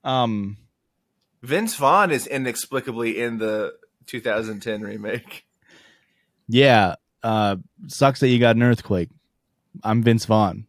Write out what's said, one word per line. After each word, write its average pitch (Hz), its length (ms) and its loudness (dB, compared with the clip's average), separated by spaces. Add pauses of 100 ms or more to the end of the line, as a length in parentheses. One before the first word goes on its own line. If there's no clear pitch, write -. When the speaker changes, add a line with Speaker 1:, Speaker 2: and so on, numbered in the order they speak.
Speaker 1:
Um, 110 520 -4 (840)
Speaker 2:
Vince 175 340 -4
Vaughn 165 340 4
is 127 160 -2
inexplicably 123 920 -6
in 117 180 -4
the 107 360 -4 (320)
two 123 140 -12
thousand 110 400 -4
ten 107 220 -8
remake. 104 640 -10 (1040)
Speaker 1:
Yeah. 117 460 6 (280)
Uh, 107 340 0 (320)
sucks 139 320 0
that 135 80 2
you 123 100 4
got 117 180 4
an 117 60 2
earthquake. 107 460 0 (760)
I'm 110 200 0
Vince 113 240 2
Vaughn. 104 420 0